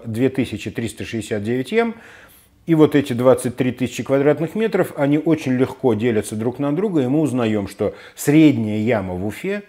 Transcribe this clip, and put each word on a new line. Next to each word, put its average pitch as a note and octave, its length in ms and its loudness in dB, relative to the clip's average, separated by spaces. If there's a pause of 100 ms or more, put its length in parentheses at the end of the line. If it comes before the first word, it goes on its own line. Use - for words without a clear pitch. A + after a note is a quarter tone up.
две A#2 240 0
тысячи A2 400 -4
триста G#2+ 360 -8
шестьдесят G#2+ 360 -6
девять B2 300 -4
ям, A3+ 240 -2 (720)
И E3 80 2
вот D3+ 200 6
эти C#3 180 2
двадцать B2 420 2
три B2+ 160 -2
тысячи A#2+ 320 -4
квадратных C#3+ 500 0
метров, G#3 420 -2
они D3 220 2
очень D#3 360 0
легко B2+ 420 0
делятся G#2+ 400 0
друг A#2 240 -4
на C#3+ 160 -2
друга, F3+ 260 0
и B2 60 0
мы D3 140 0
узнаём, A2+ 460 0
что - 280 -4 (200)
средняя B2+ 640 4
яма G#2+ 380 0
в F#2 100 -4
Уфе — G3 440 -6